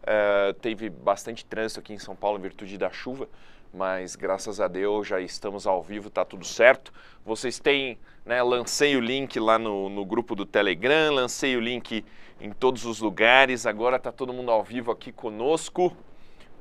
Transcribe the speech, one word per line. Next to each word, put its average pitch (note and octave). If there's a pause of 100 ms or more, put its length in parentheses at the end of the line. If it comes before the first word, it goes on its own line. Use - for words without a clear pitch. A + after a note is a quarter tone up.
Eh, G2+
teve A2
bastante G2
trânsito A2
aqui -
em G2+
São G2
Paulo G#2
em F#2
virtude F#2+
da F#2
chuva, C3 (460)
mas F#2
graças G2
a F#2
Deus G2+
já G2
estamos G2
ao F#2+
vivo, G2+
tá F#2
tudo F2
certo. - (320)
Vocês A2+
têm, C#3 (260)
né, B2
lancei B2
o B2+
link B2+
lá A2
no, G2+
no G2+
grupo A2
do G2+
Telegram, A2
lancei C3
o A#2+
link A2+ (340)
em G#2+
todos B2+
os A2
lugares, A#2
agora A#2
tá B2
todo B2+
mundo B2
ao G#2+
vivo A#2
aqui -
conosco. D3+ (640)